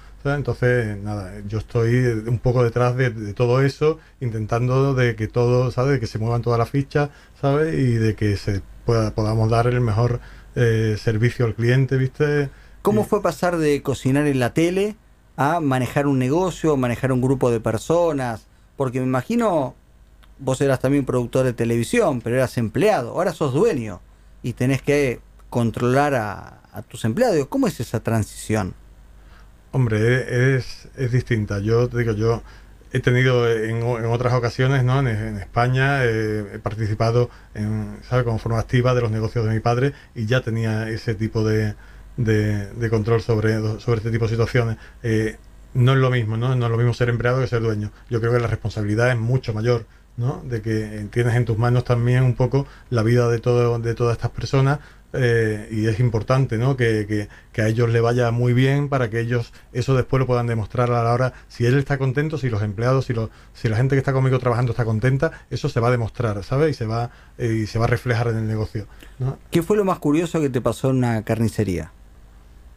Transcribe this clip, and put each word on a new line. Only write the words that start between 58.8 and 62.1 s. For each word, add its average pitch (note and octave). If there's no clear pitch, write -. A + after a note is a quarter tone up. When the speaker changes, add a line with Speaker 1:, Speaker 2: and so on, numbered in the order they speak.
Speaker 1:
para B2+
que A#2
ellos A#2
eso B2
después B2+
lo C3
puedan A#2+
demostrar A#2
a A#2+
la A2+
hora. B2
Si -
él B2+
está C#3
contento, C#3+